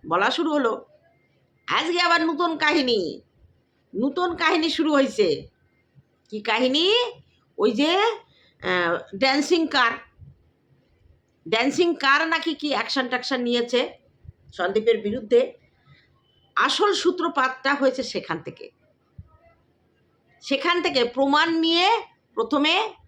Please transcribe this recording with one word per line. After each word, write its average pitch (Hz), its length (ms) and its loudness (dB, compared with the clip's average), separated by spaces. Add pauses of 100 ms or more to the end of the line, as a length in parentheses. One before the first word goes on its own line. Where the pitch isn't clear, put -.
বলা 190 220 2
শুরু 320 220 -2
হলো। 262 200 0 (920)
আজকে 320 340 -2
আবার 339 260 2
নতুন 330 300 -2
কাহিনী, 254 640 0 (760)
নতুন 330 400 -2
কাহিনী 330 340 0
শুরু 311 240 0
হইছে। 208 540 0 (840)
কি 214 100 -8
কাহিনী? 262 540 0 (640)
ওই 208 140 2
যে, 285 260 0
আহ, 185 1200 -4
ড্যান্সিং 285 500 0
কার, 247 260 2 (1600)
ড্যান্সিং 277 460 2
কার 285 340 2
নাকি 320 260 -2
কি 294 160 -6
অ্যাকশন 247 380 -2
ট্যাকশন 254 320 -2
নিয়েছে 240 400 0 (760)
সন্দীপের 214 440 0
বিরুদ্ধে। 220 540 0 (1040)
আসল 339 380 2
সূত্রপাতটা 294 800 -2
হয়েছে 262 280 0
সেখান 165 400 -6
থেকে। - 280 -16 (1700)
সেখান 339 420 -2
থেকে 277 220 0
প্রমাণ 277 500 2
নিয়ে 330 340 2 (460)
প্রথমে 285 400 0 (340)